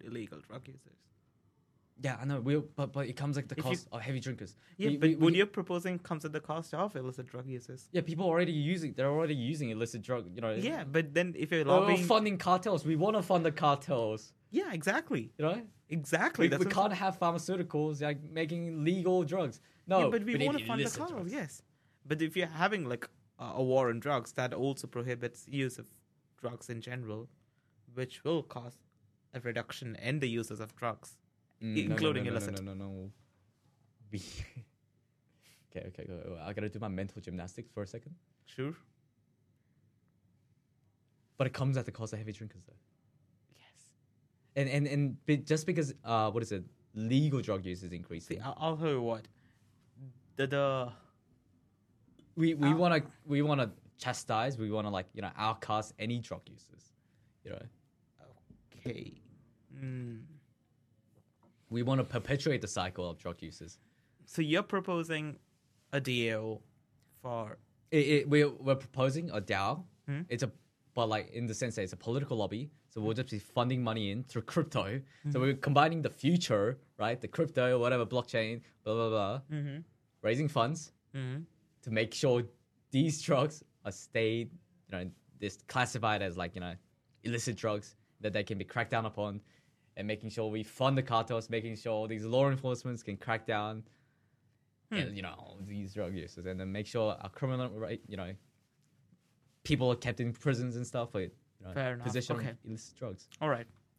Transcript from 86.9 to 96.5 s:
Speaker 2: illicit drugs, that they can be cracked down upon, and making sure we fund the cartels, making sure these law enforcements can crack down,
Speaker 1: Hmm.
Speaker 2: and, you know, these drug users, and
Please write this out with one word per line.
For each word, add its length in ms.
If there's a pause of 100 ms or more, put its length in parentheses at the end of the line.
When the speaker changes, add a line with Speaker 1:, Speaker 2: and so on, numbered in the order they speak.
Speaker 2:
illicit 340
drugs, 380 (260)
that 120
they 100
can 140
be 80
cracked 260
down 140
upon, 360 (540)
and 120
making 220
sure 200
we 140
fund 340
the 60
cartels, 460
making 260
sure 320
these 180
law 240
enforcements 540
can 140
crack 280
down, 380 (1080)
Speaker 1:
Hmm. 80
Speaker 2:
and, 180
you 40
know, 360 (100)
these 260
drug 220
users, 300
and 140